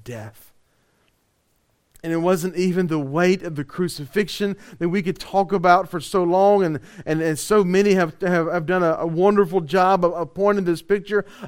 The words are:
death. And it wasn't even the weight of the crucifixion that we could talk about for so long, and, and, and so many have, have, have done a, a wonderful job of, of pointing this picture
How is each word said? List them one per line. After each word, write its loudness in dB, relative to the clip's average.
death. -16
And -6
it -2
wasn't 0
even 0
the -2
weight 0
of -8
the -6
crucifixion -4
that -4
we -2
could -4
talk -4
about 4
for -8
so -2
long, 4
and, -2
and, -2
and -2
so 2
many 2
have, 0
have, 0
have -2
done 0
a, 2
a -4
wonderful 2
job 2
of, 4
of -8
pointing 0
this -2
picture -2